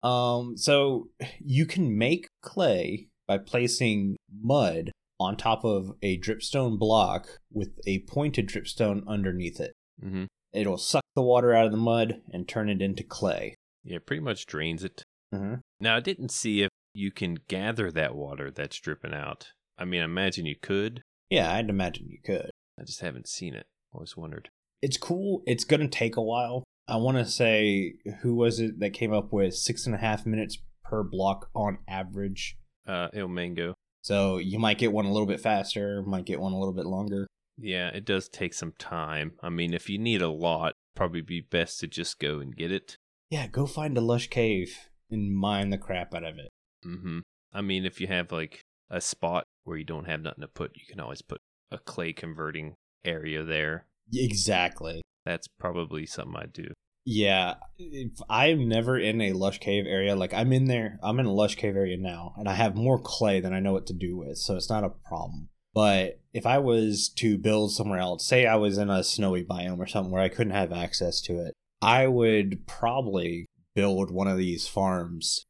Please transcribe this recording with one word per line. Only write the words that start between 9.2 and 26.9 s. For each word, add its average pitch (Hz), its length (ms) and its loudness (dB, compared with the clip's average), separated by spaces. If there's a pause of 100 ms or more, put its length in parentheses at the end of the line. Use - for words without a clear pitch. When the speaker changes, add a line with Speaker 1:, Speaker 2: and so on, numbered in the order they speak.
Speaker 1:
it. - 120 -4 (320)
Speaker 2:
Mm-hmm. 95 220 -4 (260)
Speaker 1:
It'll 98 260 0
suck - 260 0 (120)
the 135 80 2
water 123 300 8
out 113 120 8
of 104 60 4
the 107 60 0
mud 117 440 2 (100)
and 90 160 -6
turn 107 220 -2
it 95 120 2
into 98 220 -2
clay. - 520 -2 (280)
Speaker 2:
Yeah, 90 140 -8
it - 80 -10
pretty 147 160 -4
much 120 240 -4
drains 82 380 -4
it. - 200 -10 (300)
Speaker 1:
Mm-hmm. 101 220 -4 (240)
Speaker 2:
Now, 113 160 2
I 120 40 2
didn't 131 300 -4
see 104 320 0
if 98 80 4 (240)
you 98 180 -4
can 85 360 -4
gather 101 440 -2
that 76 240 0
water 71 360 -8
that's 71 280 -8
dripping 76 340 -8
out. 71 340 -10 (300)
I 90 80 -8
mean, 90 160 -2
I 82 40 0
imagine 90 400 -2
you 73 160 -4
could. 107 400 -2 (280)
Speaker 1:
Yeah, 104 240 2
I'd 107 160 0
imagine 92 400 -2
you - 140 -18
could. - 280 -4 (280)
Speaker 2:
I - 40 -14
just - 180 -12
haven't 65 260 -8
seen 85 280 -10
it. 50 100 -16 (280)
Always 82 240 -14
wondered. 78 320 -12 (320)
Speaker 1:
It's 135 160 -2
cool. 190 480 -2
It's 123 180 0
gonna 151 240 2
take 113 300 -2
a 117 40 -2
while. 120 420 -2 (240)
I 113 100 -2